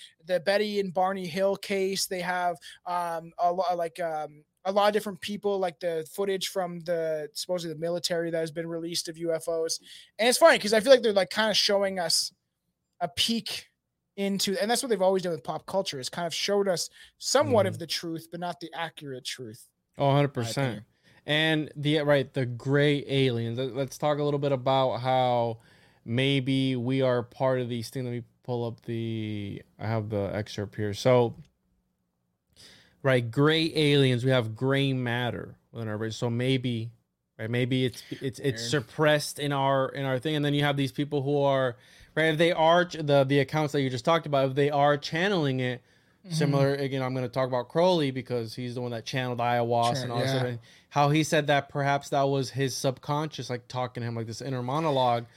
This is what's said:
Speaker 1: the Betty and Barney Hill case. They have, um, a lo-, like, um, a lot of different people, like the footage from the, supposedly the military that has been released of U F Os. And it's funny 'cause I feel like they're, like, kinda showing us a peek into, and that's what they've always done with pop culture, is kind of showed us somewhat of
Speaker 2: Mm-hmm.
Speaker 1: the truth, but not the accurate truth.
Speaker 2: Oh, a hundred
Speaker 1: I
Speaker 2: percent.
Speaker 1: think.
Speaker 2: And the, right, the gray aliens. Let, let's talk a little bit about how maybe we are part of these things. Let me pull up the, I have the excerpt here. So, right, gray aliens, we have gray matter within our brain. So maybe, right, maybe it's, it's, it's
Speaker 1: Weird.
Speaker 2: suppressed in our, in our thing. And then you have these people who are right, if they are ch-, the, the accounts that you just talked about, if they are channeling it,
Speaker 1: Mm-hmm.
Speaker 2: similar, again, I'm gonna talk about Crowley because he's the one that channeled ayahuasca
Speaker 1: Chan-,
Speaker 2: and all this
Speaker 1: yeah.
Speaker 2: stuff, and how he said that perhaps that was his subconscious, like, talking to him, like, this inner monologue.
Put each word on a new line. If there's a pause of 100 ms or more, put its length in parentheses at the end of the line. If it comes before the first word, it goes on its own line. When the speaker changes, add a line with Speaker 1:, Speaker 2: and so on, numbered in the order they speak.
(260)
Speaker 1:
the
Betty
and
Barney
Hill
case.
They
have, (260)
um,
a
lo-,
like,
um, (220)
a
lot
of
different
people,
like
the
footage
from
the,
supposedly
the
military
that
has
been
released
of
U
F
Os. (380)
And
it's
funny
'cause
I
feel
like
they're,
like,
kinda
showing
us (680)
a
peek (480)
into,
and
that's
what
they've
always
done
with
pop
culture,
is
kind
of
showed
us (260)
somewhat
of
Speaker 2:
Mm-hmm.
Speaker 1:
the
truth,
but
not
the
accurate
truth. (260)
Speaker 2:
Oh,
a
hundred
Speaker 1:
I
Speaker 2:
percent.
Speaker 1:
think. (380)
Speaker 2:
And
the,
right,
the
gray
aliens.
Let,
let's
talk
a
little
bit
about
how (440)
maybe
we
are
part
of
these
things.
Let
me (180)
pull
up
the, (160)
I
have
the
excerpt
here.
So, (1700)
right,
gray
aliens,
we
have
gray
matter (160)
within
our
brain.
So
maybe, (480)
right,
maybe
it's,
it's,
it's
Speaker 1:
Weird.
Speaker 2:
suppressed
in
our,
in
our
thing.
And
then
you
have
these
people
who
are (360)
right,
if
they
are
ch-,
the,
the
accounts
that
you
just
talked
about,
if
they
are
channeling
it, (400)
Speaker 1:
Mm-hmm.
Speaker 2:
similar,
again,
I'm
gonna
talk
about
Crowley
because
he's
the
one
that
channeled
ayahuasca
Speaker 1:
Chan-,
Speaker 2:
and
all
this
Speaker 1:
yeah.
Speaker 2:
stuff,
and (320)
how
he
said
that
perhaps
that
was
his
subconscious,
like,
talking
to
him,
like,
this
inner
monologue. (120)